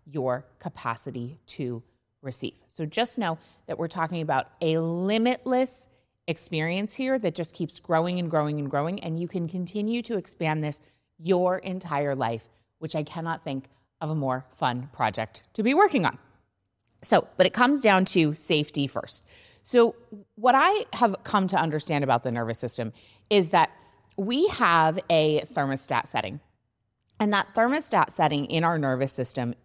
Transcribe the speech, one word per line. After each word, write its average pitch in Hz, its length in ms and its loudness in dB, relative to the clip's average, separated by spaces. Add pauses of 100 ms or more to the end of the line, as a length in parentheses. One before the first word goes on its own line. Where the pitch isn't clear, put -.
your 131 400 -2 (140)
capacity 120 880 -8
to 123 360 -8 (380)
receive. 131 320 -8 (160)
So - 160 -10
just 220 320 -2
know 170 220 -2 (280)
that - 120 -8
we're 160 100 -4
talking 165 320 -4
about 147 280 -2 (120)
a 160 160 2
limitless 226 1120 -2 (400)
experience 170 640 -4
here 262 260 -2
that 190 160 -2
just 165 200 -8
keeps - 260 -8
growing 175 380 0
and 170 120 -4
growing 151 300 0
and 139 100 -4
growing, 156 320 -2
and 160 160 -4
you 175 80 -4
can 170 220 -6
continue 208 540 -4
to 226 160 -4
expand 156 440 -4
this 151 200 -6 (360)
your 180 380 2
entire 156 580 -4
life, 117 360 -4 (280)
which 156 160 -10
I 156 100 -2
cannot 165 360 -6
think 135 300 -8 (320)
of 156 80 -4
a 156 40 -2
more 131 380 -2
fun 123 400 -4
project 110 520 -4 (100)
to 220 80 -4
be 247 100 4
working 302 320 4
on. 117 140 0 (840)
So, - 260 4 (120)
but 185 80 6
it - 80 0
comes 262 260 4
down 196 260 6
to 156 280 2
safety 147 520 0
first. - 380 -10 (420)
So 233 280 4 (400)
what 247 200 2
I 359 380 4
have 214 320 2
come 190 240 2
to 185 80 0
understand 151 480 0
about 123 180 2
the 131 80 -2
nervous 117 280 -4
system 113 340 -6 (380)
is 190 180 4
that 170 220 4 (480)
we 247 300 0
have 170 600 2
a 156 320 4 (140)
thermostat 135 520 -2
setting. 110 340 -6 (800)
And 208 140 2
that 196 220 2
thermostat 233 560 2
setting 147 340 2
in 160 180 0
our 170 160 2
nervous 135 320 0
system 120 440 -4 (100)